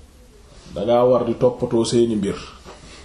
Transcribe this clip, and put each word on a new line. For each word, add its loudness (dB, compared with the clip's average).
dangaa 2
war 4
di -2
toppatoo 0
seeni 2
mbir, -4